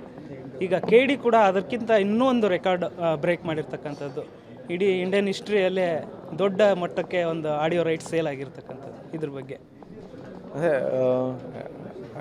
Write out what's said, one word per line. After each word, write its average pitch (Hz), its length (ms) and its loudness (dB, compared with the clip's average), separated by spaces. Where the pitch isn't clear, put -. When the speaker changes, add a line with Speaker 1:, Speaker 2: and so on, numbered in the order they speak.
Speaker 1:
ಈಗ 185 140 2
ಕೆ 214 300 6
ಡಿ 269 120 2
ಕೂಡ 233 180 4
ಅದಕ್ಕಿಂತ 208 560 4
ಇನ್ನೂ 214 340 4
ಒಂದು 247 220 4
ರೆಕಾರ್ಡ್, 180 520 0
ಆ, 165 160 2
ಬ್ರೇಕ್ 165 300 0
ಮಾಡಿರ್ತಕ್ಕಂಥದ್ದು. 147 760 -6
ಇಡೀ 185 280 2
ಇಂಡಿಯನ್ 196 260 2
ಹಿಸ್ಟ್ರಿಯಲ್ಲೇ 185 800 0
ದೊಡ್ಡ 196 220 4
ಮಟ್ಟಕ್ಕೆ 180 640 2
ಒಂದು 165 300 -2
ಆಡಿಯೋ 160 300 2
ರೈಟ್ಸ್ 160 240 -2
ಸೇಲ್ 165 200 0
ಆಗಿರ್ತಕ್ಕಂಥದ್ದು. 131 880 -10
ಇದ್ರ 156 140 -6
ಬಗ್ಗೆ? - 520 -14
Speaker 2:
ಅದೇ, 156 120 0
ಆ, 127 680 2